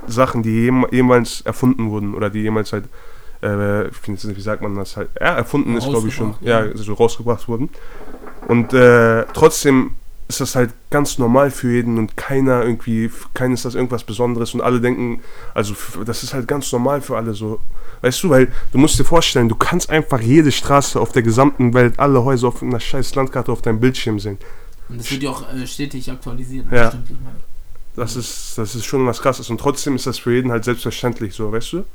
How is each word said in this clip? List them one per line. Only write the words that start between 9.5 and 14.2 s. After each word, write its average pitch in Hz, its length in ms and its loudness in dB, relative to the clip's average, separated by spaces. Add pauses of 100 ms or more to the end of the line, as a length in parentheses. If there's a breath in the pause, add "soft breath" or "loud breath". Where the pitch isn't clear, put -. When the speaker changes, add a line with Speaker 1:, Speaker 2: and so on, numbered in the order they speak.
Speaker 1:
ist - 120 -6
das - 140 -4
halt 123 160 2 (180)
ganz - 280 0
normal 127 340 4
für 123 200 -4
jeden 120 260 0
und 110 200 -2
keiner 131 460 2
irgendwie, 113 420 -2
f-, - 280 -8
keinem 127 200 0
ist 123 120 -4
das 120 100 -6
irgendwas 123 280 -4
Besonderes 117 500 -2